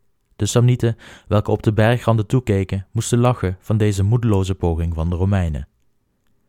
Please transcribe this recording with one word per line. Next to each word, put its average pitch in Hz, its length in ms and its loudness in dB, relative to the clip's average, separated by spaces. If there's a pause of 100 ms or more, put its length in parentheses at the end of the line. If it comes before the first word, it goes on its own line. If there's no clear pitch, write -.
(360)
De 104 100 -2
Samnieten, 120 500 2 (320)
welke 107 220 0
op 107 120 -2
de 110 100 2
bergranden 113 540 2
toekeken, 98 640 -2
moesten 117 280 -2
lachen 117 420 0
van - 160 -2
deze 104 260 0
moedeloze 101 520 0
poging 85 400 -2
van 82 160 -2
de 90 60 -2
Romeinen. 90 520 -2 (800)